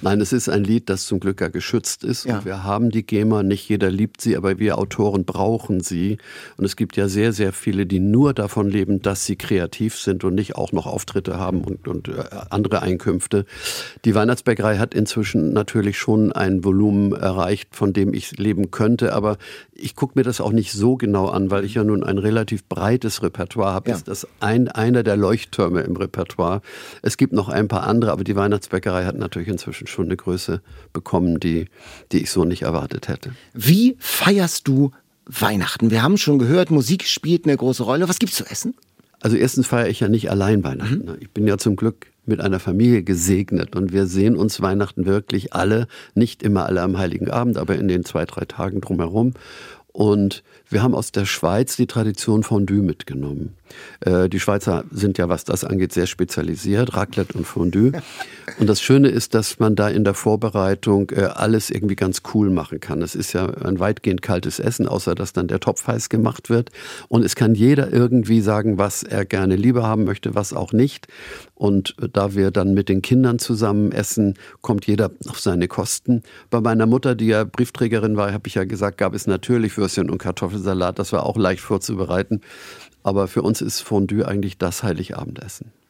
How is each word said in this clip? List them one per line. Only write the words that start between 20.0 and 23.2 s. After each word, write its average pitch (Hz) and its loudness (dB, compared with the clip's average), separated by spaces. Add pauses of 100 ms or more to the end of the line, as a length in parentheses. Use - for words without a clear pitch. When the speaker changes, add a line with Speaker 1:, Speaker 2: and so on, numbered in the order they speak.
Speaker 1:
mir 131 4
das 120 -2
auch 104 0
nicht 110 0
so 113 2
genau 101 2
an, 95 0
weil 98 0
ich 104 -6
ja 113 2
nun 104 2
ein 98 0
relativ 107 0
breites 107 -2